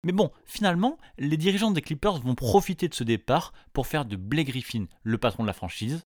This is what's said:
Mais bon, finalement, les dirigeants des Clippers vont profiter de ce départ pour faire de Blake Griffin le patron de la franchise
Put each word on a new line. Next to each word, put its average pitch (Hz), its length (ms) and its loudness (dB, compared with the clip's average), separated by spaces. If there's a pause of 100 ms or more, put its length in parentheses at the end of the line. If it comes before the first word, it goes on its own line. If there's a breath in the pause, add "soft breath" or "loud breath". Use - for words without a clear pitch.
Mais 180 60 0
bon, 190 180 2 (140 soft breath)
finalement, 202 540 0 (180 soft breath)
les 147 220 0
dirigeants 196 320 2
des 170 100 2
Clippers 165 380 -2
vont 123 160 0
profiter 165 540 4
de - 60 -6
ce 123 100 -4
départ 117 500 0 (180 soft breath)
pour 131 140 -2
faire 147 180 -2
de 104 120 -6
Blake 131 320 0
Griffin 120 360 -4 (180)
le 110 140 0
patron 117 280 0
de - 20 0
la 101 80 -2
franchise 147 480 -6 (100)